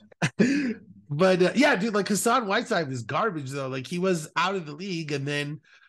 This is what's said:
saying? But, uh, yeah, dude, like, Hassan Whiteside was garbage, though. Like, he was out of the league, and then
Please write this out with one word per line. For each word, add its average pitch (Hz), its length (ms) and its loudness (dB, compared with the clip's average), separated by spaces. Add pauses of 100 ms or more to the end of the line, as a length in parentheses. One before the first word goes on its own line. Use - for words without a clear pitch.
(400)
saying? 262 360 2 (340)
But, 180 320 4
uh, 180 140 4
yeah, 277 200 6
dude, 208 200 0
like, 202 120 0
Hassan 233 400 2
Whiteside 196 400 0
was 127 160 -6
garbage, 151 460 -2
though. 139 180 -6
Like, 131 200 -6
he 175 120 -6
was 175 360 0
out 180 200 0
of 180 100 -6
the 147 80 -12
league, 165 380 -6
and 139 160 -4
then 147 320 -4 (300)